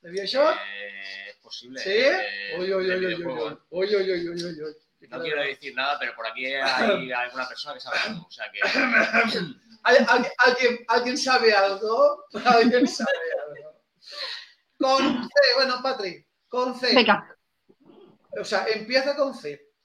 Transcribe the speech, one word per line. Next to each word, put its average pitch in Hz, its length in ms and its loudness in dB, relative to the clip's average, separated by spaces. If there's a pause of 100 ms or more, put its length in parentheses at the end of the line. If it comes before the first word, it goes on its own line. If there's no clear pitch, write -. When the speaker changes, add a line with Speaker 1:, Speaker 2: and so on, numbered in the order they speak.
Speaker 1:
¿De 170 100 -18
Bioshock? 220 440 0
Speaker 2:
Eh, 98 720 -12
es 104 80 -20
posible, 123 440 -16
Speaker 1:
¿Sí? 165 120 -6
Speaker 2:
eh, 220 640 0
Speaker 1:
Uy, 185 160 -2
uy, 190 140 0
Speaker 2:
de 180 100 0
Speaker 1:
uy, 185 80 -2
uy, 175 100 -2
Speaker 2:
videojuegos. 170 420 -6 (120)
Speaker 1:
uy, 185 180 -2
uy. 208 80 0
Uy, 190 160 0
uy, 175 180 -4
uy, - 0 -
uy, 170 140 -8
uy, 160 200 -10
uy. - 460 -16
Speaker 2:
No 160 120 -10
quiero 151 220 -4
decir 135 320 -8
nada, 139 240 0
pero 120 160 -6
por 113 120 -10
aquí 123 180 -8
hay 131 680 0
Speaker 1:
<laughs> - 0 -
Speaker 2:
alguna 123 360 -6
persona 139 280 -12
que 123 60 -16
sabe 123 160 -6 (100)
algo, - 200 -10
o - 40 -20
sea - 200 -14
que 202 100 -14
Speaker 1:
<coughs> 226 1200 0
¿Al-, 233 260 6
al-, 247 280 2
alguien, 247 500 4
¿Alguien 240 300 0
sabe 233 360 4
algo? 214 720 2 (100)
<laughs> - 100 -4
¿Alguien 247 420 6
sabe - 220 -4 (380)
algo? - 260 -16 (1040)
Con 262 440 2
C, - 60 -8 (260)
bueno, 262 280 2
Patri, 196 420 -4 (240)
con 247 280 -2
C. 247 180 0
Speaker 3:
Venga. 220 340 4 (1080)
Speaker 1:
O 196 40 -6
sea, 190 240 -2
empieza 254 480 -2
con 277 200 -2
C. 147 340 -14 (160)